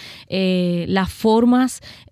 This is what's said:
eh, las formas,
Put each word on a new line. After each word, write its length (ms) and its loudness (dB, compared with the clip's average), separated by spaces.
eh, 600 0
las 220 0
formas, 720 2